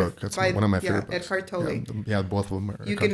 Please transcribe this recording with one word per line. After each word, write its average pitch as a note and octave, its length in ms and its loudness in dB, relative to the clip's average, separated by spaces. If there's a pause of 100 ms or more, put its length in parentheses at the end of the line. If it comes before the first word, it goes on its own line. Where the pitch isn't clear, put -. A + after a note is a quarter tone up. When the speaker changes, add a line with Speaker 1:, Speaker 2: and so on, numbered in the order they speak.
(160)
Speaker 1:
book. - 40 -20
That's - 160 -6
Speaker 2:
by, - 160 2
Speaker 1:
one G2+ 140 4
of G2+ 40 6
my F#2+ 80 6
Speaker 2:
yeah, F2+ 40 2
Speaker 1:
favorite G2+ 280 0
books. F3+ 160 -4
Speaker 2:
Eckhart F#3+ 220 -2
Tolle. D#3+ 280 -2
Speaker 1:
Yeah, A#2 120 -2
the, A2 180 -6
yeah, G#2 180 2
both G2 280 0
of G2 40 0
them G2 160 -2
are - 140 -10
Speaker 2:
You G#3 100 -2
Speaker 1:
Eckhart G3+ 40 -6
Speaker 2:
can G#3 140 4